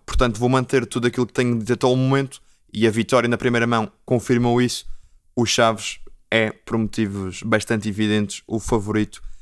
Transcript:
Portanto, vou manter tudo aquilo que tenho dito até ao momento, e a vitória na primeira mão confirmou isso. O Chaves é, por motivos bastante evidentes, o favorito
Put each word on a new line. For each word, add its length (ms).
Portanto, 320
vou 100
manter 380
tudo 220
aquilo 180
que 60
tenho 260
dito 140
até 120
ao 120
momento, 440
e 140
a 60
vitória 360
na 80
primeira 300
mão 240
confirmou 580
isso. 240
O 100
Chaves 540
é, 200
por 280
motivos 640
bastante 460
evidentes, 580
o 140
favorito 600